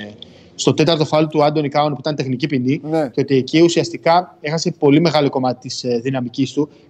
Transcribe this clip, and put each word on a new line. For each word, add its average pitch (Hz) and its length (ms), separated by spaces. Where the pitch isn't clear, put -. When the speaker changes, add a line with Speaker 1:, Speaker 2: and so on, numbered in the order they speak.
Speaker 1:
στο - 180
τέταρτο 156 320
φάουλ 156 200
του 151 180
Άντωνη 151 260
Κάουν 147 240
που 135 60
ήταν 156 160
τεχνική 131 320
ποινή. 135 360
Speaker 2:
Ναι. 156 260
Speaker 1:
Και 143 120
ότι 135 140
εκεί 131 260
ουσιαστικά 170 800
έχασε 160 380
πολύ 143 200
μεγάλο 151 300
κομμάτι 127 380
της, - 160
ε, 120 200
δυναμικής 131 500
του. 147 160